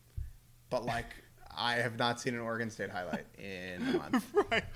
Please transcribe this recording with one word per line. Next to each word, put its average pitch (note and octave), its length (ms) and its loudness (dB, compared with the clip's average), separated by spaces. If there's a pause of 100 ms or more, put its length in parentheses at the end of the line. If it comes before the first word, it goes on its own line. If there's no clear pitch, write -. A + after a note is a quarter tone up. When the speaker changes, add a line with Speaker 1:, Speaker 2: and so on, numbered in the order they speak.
(720)
Speaker 1:
but, A#2+ 160 0
like, A#2+ 200 0 (480)
I A#2+ 200 4
have A#2+ 240 2
not A#2+ 220 4
seen B2+ 140 0
an A#2+ 60 -2
Oregon A2+ 300 0
State G2+ 200 -4
highlight F2+ 360 -2 (120)
in F#2 500 -6
a C4 100 4
month. - 260 2 (140)
Speaker 2:
<laughs> G4 120 4
Right. A3+ 140 4 (120)